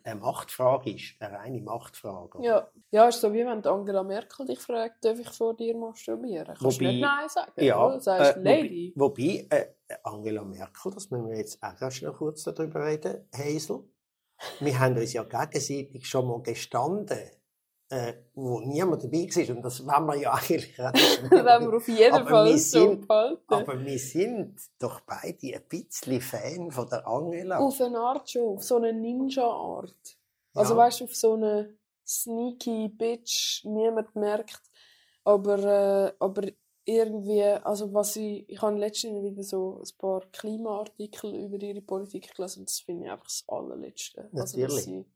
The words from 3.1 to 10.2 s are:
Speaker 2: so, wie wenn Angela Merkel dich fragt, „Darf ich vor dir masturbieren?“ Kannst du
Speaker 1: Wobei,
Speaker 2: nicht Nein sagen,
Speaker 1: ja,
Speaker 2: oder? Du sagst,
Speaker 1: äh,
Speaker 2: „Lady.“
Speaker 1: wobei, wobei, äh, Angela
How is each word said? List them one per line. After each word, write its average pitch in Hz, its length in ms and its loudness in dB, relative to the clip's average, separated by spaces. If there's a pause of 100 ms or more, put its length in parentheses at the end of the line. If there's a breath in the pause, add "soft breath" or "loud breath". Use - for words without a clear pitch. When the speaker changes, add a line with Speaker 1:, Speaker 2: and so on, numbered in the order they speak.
Speaker 2:
so, 208 140 2
wie 233 120 0
wenn 220 200 -4
Angela 196 380 0
Merkel 202 420 -10
dich 254 140 -6
fragt, 226 440 -6
„Darf 226 160 0
ich 240 100 -14
vor 226 280 -2
dir 226 180 -4
masturbieren?“ 226 840 -8
Kannst - 40 -20
du 247 40 0 (200)
Speaker 1:
Wobei, 127 80 2
Speaker 2:
nicht - 80 -2
Nein 285 280 0
sagen, - 280 -6
Speaker 1:
ja, 139 280 6
Speaker 2:
oder? 269 100 2
Du 262 60 -8
sagst, 185 360 4
Speaker 1:
äh, 185 40 -10
Speaker 2:
„Lady.“ 185 540 2
Speaker 1:
wobei, 139 540 0
wobei, 151 80 4 (320)
äh, - 140 -10
Angela 107 420 -6